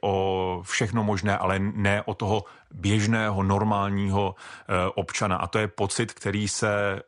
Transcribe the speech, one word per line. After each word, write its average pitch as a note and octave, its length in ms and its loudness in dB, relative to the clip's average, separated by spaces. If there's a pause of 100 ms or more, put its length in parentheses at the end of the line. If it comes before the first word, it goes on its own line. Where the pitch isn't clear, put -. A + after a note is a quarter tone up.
o F#2+ 600 0
všechno A2 400 -2
možné, G2+ 340 0
ale F#2 220 0
ne G2+ 460 0
o G#2+ 80 -4
toho G2+ 300 0 (280)
běžného, G#2 720 2
normálního, G2+ 920 2
eh, - 600 -2
občana. F#2+ 400 0
A E2+ 120 -2
to A2 120 0
je G#2+ 80 2
pocit, G#2 460 -2
který G2+ 340 -2
se G2+ 600 0